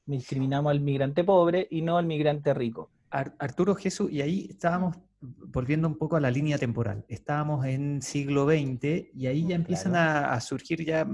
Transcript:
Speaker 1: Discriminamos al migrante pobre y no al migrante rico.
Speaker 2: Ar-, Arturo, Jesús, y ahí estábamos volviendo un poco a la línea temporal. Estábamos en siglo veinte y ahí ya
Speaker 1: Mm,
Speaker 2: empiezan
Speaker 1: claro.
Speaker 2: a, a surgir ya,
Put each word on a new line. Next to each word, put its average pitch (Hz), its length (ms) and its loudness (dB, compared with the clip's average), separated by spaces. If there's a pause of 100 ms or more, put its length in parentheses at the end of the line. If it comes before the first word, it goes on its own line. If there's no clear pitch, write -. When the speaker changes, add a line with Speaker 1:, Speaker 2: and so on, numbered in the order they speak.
Speaker 1:
Discriminamos 139 640 0
al 143 100 2
migrante 139 440 0
pobre 180 460 4
y 160 120 -2
no 165 160 2
al 170 80 2
migrante 147 480 2
rico. 120 360 -4 (200)
Speaker 2:
Ar-, - 280 -4
Arturo, 180 360 0
Jesús, 190 360 -2
y 147 120 -2
ahí 170 280 -2
estábamos 175 460 -2 (240)
volviendo 135 680 -2
un 151 80 -2
poco 156 200 0
a 156 40 2
la 135 100 2
línea 143 280 0
temporal. 110 500 -4
Estábamos 147 560 -2
en 139 380 -2
siglo 143 420 0
veinte 147 680 0
y 131 120 -6
ahí 147 200 0
ya 180 100 0
Speaker 1:
Mm, 170 60 2
Speaker 2:
empiezan 180 300 -2
Speaker 1:
claro. 156 340 4
Speaker 2:
a, 131 80 -2
a 120 80 -2
surgir 160 420 -6
ya, 160 160 0 (140)